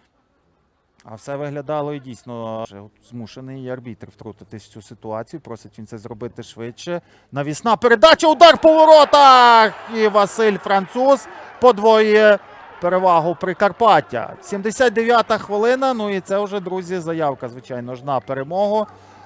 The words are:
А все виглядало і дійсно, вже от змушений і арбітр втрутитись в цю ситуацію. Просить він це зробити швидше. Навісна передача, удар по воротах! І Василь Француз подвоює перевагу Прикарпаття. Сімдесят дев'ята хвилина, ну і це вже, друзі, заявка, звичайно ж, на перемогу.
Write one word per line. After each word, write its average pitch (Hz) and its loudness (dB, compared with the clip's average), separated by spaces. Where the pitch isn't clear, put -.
А 113 -20
все 139 -14
виглядало 147 -8
і 143 -14
дійсно, 117 -14
вже 101 -18
от 104 -20
змушений 131 -18
і 127 -12
арбітр 123 -16
втрутитись 107 -20
в - -20
цю 107 -20
ситуацію. 113 -14
Просить - -20
він 107 -20
це 117 -18
зробити 117 -16
швидше. 120 -14
Навісна 147 -4
передача, 247 2
удар 311 6
по 320 4
воротах! 269 6
І 214 0
Василь 208 0
Француз 247 -2
подвоює 214 4
перевагу 175 0
Прикарпаття. 180 -2
Сімдесят 214 -4
дев'ята 226 0
хвилина, 247 -4
ну 208 -8
і 190 -6
це 196 -6
вже, 202 -8
друзі, 180 -10
заявка, 156 -6
звичайно 123 -14
ж, 123 -16
на 139 -4
перемогу. 190 -6